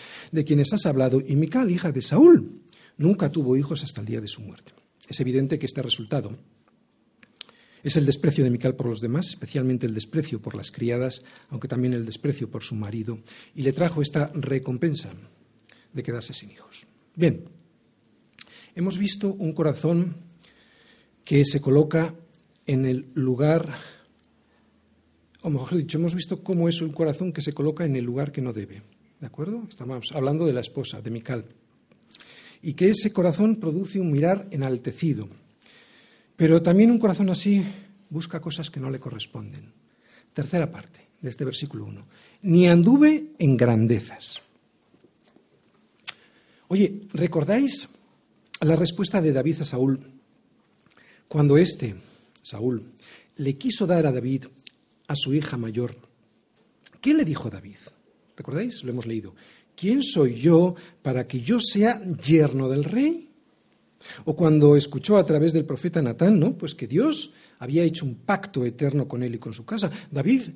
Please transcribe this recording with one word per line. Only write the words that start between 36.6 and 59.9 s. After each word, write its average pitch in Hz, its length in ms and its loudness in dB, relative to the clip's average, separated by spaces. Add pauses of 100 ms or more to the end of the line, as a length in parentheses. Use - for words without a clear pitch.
también 190 300 6
un 233 80 4
corazón 196 300 2
así 196 340 2 (460)
busca 165 300 -8
cosas 156 300 -8
que 143 100 -12
no 131 100 -6
le 131 100 -6
corresponden. 107 760 -14 (600)
Tercera 160 380 -2
parte - 360 -20 (140)
de 135 80 -8
este 135 160 -8
versículo 127 400 -8
uno. 101 220 -16 (340)
"Ni 180 260 6
anduve 277 680 6
en 135 200 4
grandezas". 117 840 0 (2250)
Oye, 190 340 2 (120)
¿recordáis 170 760 0 (680)
la 160 160 4
respuesta 175 460 0
de 156 120 2
David 139 280 -2
a 151 40 -8
Saúl 131 340 0 (1300)
cuando 147 300 4
éste, 143 380 0 (480)
Saúl, 110 480 -6 (460)
le 139 200 -4
quiso 220 280 -2
dar 165 200 2
a 143 60 2
David 127 340 -4 (640)
a 147 80 -6
su 135 180 -4
hija 147 240 -2
mayor? 117 380 -6 (1080)
¿Qué 285 120 2
le 311 120 4
dijo 139 260 -4
David? 98 260 -16 (580)
¿Recordáis? 208 480 -8
Lo 123 80 -8
hemos 120 140 -6
leído. 110 300 -8 (400)
"¿Quién 240 260 0